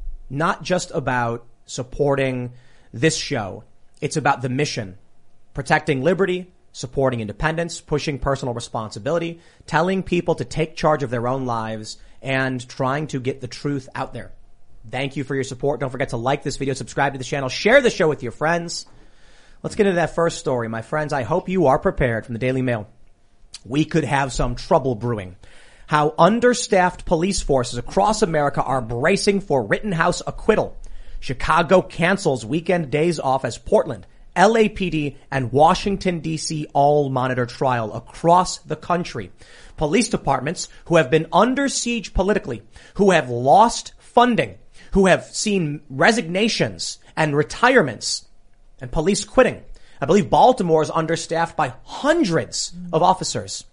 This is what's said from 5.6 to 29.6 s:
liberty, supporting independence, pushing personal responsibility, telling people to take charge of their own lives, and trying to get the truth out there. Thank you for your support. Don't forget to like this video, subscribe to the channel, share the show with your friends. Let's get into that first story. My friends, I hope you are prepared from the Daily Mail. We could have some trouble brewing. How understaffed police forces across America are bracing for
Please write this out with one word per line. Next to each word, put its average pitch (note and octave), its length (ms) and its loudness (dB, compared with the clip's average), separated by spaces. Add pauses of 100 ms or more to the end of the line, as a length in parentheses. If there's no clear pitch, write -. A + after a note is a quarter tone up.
liberty, F3+ 500 0 (220)
supporting C3 480 -2
independence, D#3+ 600 -4
pushing C#3+ 380 -4
personal C3 340 -2
responsibility, A#2+ 840 -6 (260)
telling F3+ 380 0
people E3+ 320 0
to B2 100 -6
take - 300 -4
charge D#3 280 2
of B2 60 -6
their A#2+ 180 -4
own C3 180 -2
lives, A2 520 -6 (240)
and C3 480 -4
trying C#3 380 -4
to C#3+ 120 -4
get B2+ 220 -6
the B2+ 60 -10
truth C#3+ 480 -6
out C3 180 -8
there. G2+ 180 -12 (580)
Thank B2+ 260 -6
you C#3+ 80 -4
for C#3 120 -4
your C3+ 100 0
support. C#3 340 -2
Don't C3+ 100 -2
forget B2+ 200 -4
to B2+ 80 -6
like C3 260 -2
this C#3+ 140 -6
video, C3+ 160 -4
subscribe C#3 400 -2
to C3+ 40 -10
the C3 80 -10
channel, C#3 240 -4
share A3+ 300 4
the B3 100 2
show E3 200 2
with C#3 140 -4
your A#2 100 -6
friends. E3+ 520 -4 (760)
Let's - 140 -8
get G3+ 120 4
into F#3 80 2
that E3 200 0
first E3 240 0
story. A#2+ 280 -2
My A2+ 140 -6
friends, D3+ 320 -4
I C3+ 100 -2
hope E3 240 -2
you F3+ 200 2
are C#3 120 4
prepared A#2+ 460 0
from A#2+ 80 -10
the A2+ 60 -6
Daily C3 220 0
Mail. A#2+ 240 -2 (800)
We C#3+ 200 0
could D#3 180 0
have C3+ 300 -2
some C3+ 220 0
trouble C3 400 0
brewing. G#2 420 -6 (500)
How D3+ 300 2
understaffed G#3 880 4
police F#3 360 0
forces B2+ 380 0
across G3+ 420 2
America D#3 400 0
are C3 200 0
bracing D#3+ 580 0
for D#3 240 0